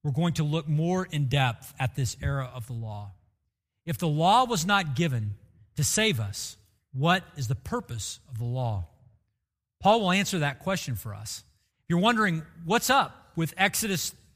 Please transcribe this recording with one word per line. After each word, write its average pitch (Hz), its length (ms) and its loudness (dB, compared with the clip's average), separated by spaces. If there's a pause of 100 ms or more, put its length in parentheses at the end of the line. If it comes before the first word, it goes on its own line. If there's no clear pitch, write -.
we're 151 80 -2
going 160 240 0
to 160 80 0
look 147 240 -2
more 170 380 0
in 147 220 -2
depth 127 520 0
at 131 160 -2
this 131 260 -2
era 139 320 -2
of 123 120 -12
the 127 80 -10
law. 104 400 -10 (720)
If 165 140 -4
the 175 80 -2
law 180 380 4
was 202 200 -2
not 185 300 0
given 117 400 -2 (400)
to 151 80 0
save 214 360 2
us, - 380 -8 (360)
what 170 300 2 (120)
is 131 120 -4
the 123 80 -2
purpose - 640 -8 (100)
of 120 80 -12
the 120 80 -6
law? 120 420 -4 (920)
Paul 220 220 4
will 180 100 2
answer 190 280 2
that 143 200 -2
question 180 360 -4
for 101 200 -10
us. - 280 -14 (400)
If - 60 -20
you're 170 100 4
wondering 202 440 2 (220)
what's 208 240 2
up 262 460 2
with 165 220 -2
Exodus 196 560 0 (220)